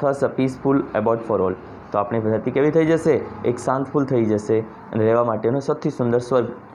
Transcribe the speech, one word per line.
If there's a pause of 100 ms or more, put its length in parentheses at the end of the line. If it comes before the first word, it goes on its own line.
thus
a
peaceful
abode
for
all." (380)
તો
આપણી
ધરતી
કેવી
થઈ
જશે? (240)
એક
શાંતફુલ
થઈ
જશે
અને
રહેવા
માટેનો
સૌથી
સુંદર
સ્વર્ગ (280)